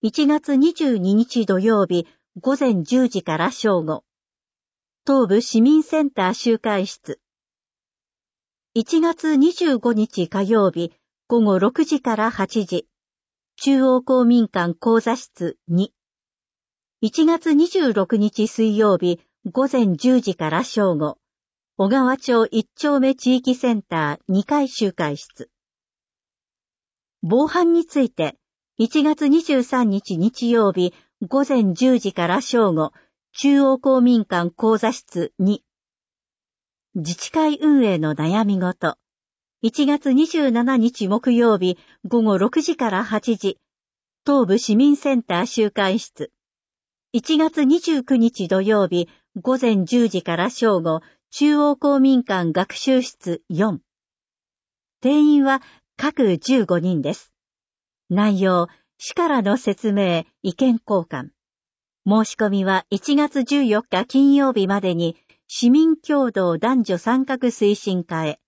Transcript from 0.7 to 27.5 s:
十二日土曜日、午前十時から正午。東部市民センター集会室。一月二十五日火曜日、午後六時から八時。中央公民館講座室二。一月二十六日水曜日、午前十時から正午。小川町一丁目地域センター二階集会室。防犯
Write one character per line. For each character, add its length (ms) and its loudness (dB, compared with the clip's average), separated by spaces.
十 240 -2
二 180 0
日 320 0
土 120 0
曜 260 2
日、 220 -4
午 200 -2
前 240 0
十 240 2
時 160 -4
か 140 -4
ら 140 -2
正 300 -2
午。 220 -8
東 200 2
部 140 2
市 200 0
民 200 4
セ 220 -2
ン 80 -2
タ 180 -2
ー 40 -4
集 260 -2
会 260 -2
室。 340 -14
一 260 0
月 360 0
二 160 4
十 260 0
五 140 -2
日 340 -2
火 160 -4
曜 260 2
日、 240 -8
午 140 2
後 160 2
六 280 0
時 160 -4
か 140 -4
ら 140 -2
八 360 -4
時。 220 -8
中 280 2
央 200 2
公 220 2
民 220 4
館 280 -4
講 240 0
座 160 -2
室 420 -10
二。 260 -2
一 260 0
月 280 0
二 140 4
十 260 0
六 240 -2
日 300 -2
水 280 -2
曜 220 2
日、 220 -2
午 220 -2
前 240 0
十 240 2
時 160 -4
か 140 -4
ら 140 -2
正 320 -2
午。 220 -4
小 120 0
川 280 2
町 340 0
一 240 -2
丁 240 0
目 160 2
地 220 0
域 180 -2
セ 180 -2
ン 80 -2
タ 380 -4
ー 80 -20
二 160 0
階 240 -2
集 240 -4
会 240 -4
室。 340 -20
防 240 2
犯 240 0